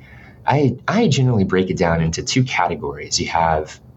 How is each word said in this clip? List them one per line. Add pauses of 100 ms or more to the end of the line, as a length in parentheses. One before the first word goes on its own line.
(460)
I, (100)
I
generally
break
it
down
into
two
categories.
You
have, (160)